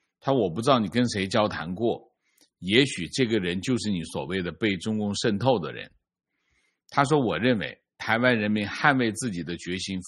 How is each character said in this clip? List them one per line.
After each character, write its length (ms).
他 100
说 100
：“我 80
不 140
知 80
道 80
你 80
跟 220
谁 180
交 220
谈 260
过， 380
也 240
许 240
这 180
个 140
人 200
就 180
是 120
你 140
所 200
谓 160
的 120
被 240
中 200
共 200
渗 200
透 220
的 140
人。” 180
他 120
说 240
：“我 100
认 220
为 240
台 200
湾 200
人 100
民 160
捍 320
卫 140
自 220
己 100
的 140
决 220
心 300